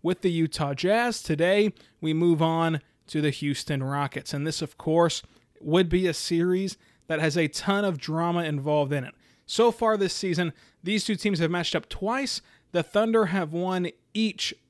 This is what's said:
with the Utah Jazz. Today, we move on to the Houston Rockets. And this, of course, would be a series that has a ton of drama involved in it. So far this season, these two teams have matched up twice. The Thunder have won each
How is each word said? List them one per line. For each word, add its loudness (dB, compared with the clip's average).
with 0
the 2
Utah 0
Jazz. 0
Today, 2
we -2
move 4
on 2
to -2
the 2
Houston -4
Rockets. -4
And -4
this, -4
of -8
course, 2
would 2
be 2
a 2
series 0
that -2
has 2
a 2
ton 0
of 0
drama 0
involved 0
in -2
it. -16
So 4
far 0
this 0
season, -2
these 0
two -2
teams -2
have 0
matched -2
up -4
twice. -4
The 2
Thunder 2
have -2
won -2
each -2